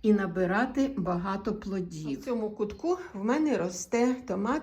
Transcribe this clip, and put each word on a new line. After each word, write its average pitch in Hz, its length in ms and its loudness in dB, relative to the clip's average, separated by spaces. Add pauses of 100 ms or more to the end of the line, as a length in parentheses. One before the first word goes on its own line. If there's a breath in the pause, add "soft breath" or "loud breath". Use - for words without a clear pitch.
і 214 100 6
набирати 202 840 2
багато 190 580 -2
плодів. 170 640 -4
В - 40 -16
цьому 220 260 -2
кутку 226 480 -2 (160)
в 196 100 -4
мене 277 320 4
росте 233 580 0 (120)
томат, 220 360 0